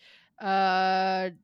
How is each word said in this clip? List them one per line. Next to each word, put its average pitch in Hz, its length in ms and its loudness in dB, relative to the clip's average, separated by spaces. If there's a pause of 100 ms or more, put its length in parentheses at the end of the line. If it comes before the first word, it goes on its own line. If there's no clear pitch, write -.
(420)
uh, 190 880 0 (140)